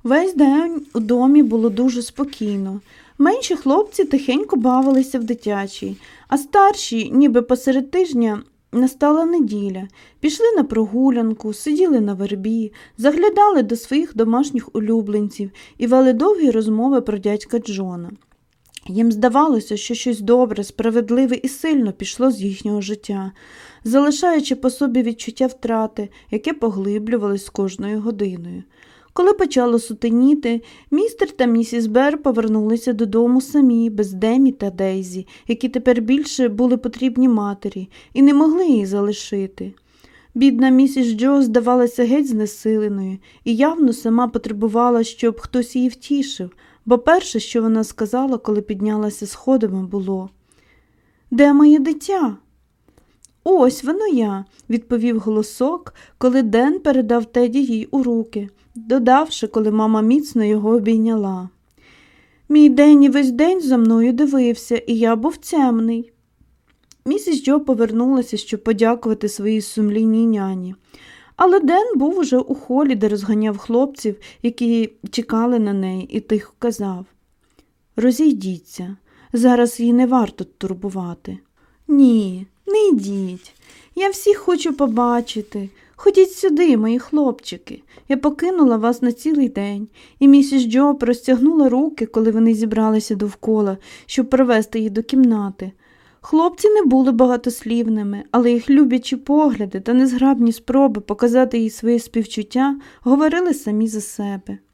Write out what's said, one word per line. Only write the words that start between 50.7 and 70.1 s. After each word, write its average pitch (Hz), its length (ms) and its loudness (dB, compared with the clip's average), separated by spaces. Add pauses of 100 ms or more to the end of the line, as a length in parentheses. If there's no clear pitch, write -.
«Де 285 220 6
моє 294 260 8
дитя?» 302 580 -2 (1080)
«Ось 262 400 2
воно 381 220 -4
я», 214 380 -2 (260)
відповів 226 480 -2
голосок, 220 760 -4 (240)
коли 254 240 2
Ден 247 380 0
передав 240 440 0
Теді 247 400 0
їй 226 260 -4
у 269 120 0
руки, 226 460 -4 (260)
додавши, 247 720 0
коли 214 240 -2
мама 220 320 0
міцно 240 420 0
його 214 260 0
обійняла: 220 800 0 (1000)
«Мій 294 200 8
Денні 285 400 8
весь 269 220 2
день 330 300 2
за 262 160 0
мною 226 360 4
дивився, 247 640 0
і 226 220 -4
я 226 180 2
був 277 200 -4
темний». 233 760 -2 (960)
Місіс 320 380 -4
Джо 285 160 2
повернулася, 240 760 -2
щоб - 280 -8
подякувати 220 640 -2
своїй 214 320 -4
сумлінній 220 640 0